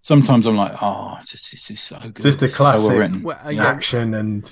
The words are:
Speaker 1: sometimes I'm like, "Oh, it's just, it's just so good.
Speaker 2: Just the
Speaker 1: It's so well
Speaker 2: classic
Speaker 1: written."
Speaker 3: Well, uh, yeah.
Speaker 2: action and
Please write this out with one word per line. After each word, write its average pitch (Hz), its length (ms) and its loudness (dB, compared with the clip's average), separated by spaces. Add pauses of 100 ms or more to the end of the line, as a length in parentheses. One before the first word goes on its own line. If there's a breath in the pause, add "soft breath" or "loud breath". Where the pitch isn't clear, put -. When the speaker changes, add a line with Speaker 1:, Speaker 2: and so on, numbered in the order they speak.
Speaker 1:
sometimes 131 460 4
I'm 110 100 2
like, 98 240 0
"Oh, 95 400 -6
it's - 120 -14
just, - 200 -8
it's - 140 -8
just - 180 -6
so - 140 -10
good. 113 240 -16
Speaker 2:
Just 139 160 4
the 135 60 0
Speaker 1:
It's 135 120 0
so 139 60 2
well 143 120 6
Speaker 2:
classic 107 240 4
Speaker 1:
written." 95 260 0
Speaker 3:
Well, - 200 -10
uh, - 40 -12
yeah. - 180 -2
Speaker 2:
action 117 480 -2
and 107 380 -6